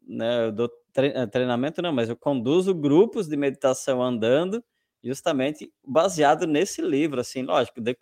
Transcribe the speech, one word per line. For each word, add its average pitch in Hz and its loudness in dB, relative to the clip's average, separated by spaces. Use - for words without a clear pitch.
né, 117 -2
eu 110 -4
dou 117 -2
tre-, 131 0
eh, 123 -2
treinamento 127 -2
não, 170 -2
mas 117 0
eu 117 -6
conduzo 147 0
grupos 170 2
de 151 -4
meditação 131 0
andando, 127 0
justamente 139 -4
baseado 160 2
nesse 156 0
livro, 143 0
assim, 127 -6
lógico, 135 -2
de 120 -4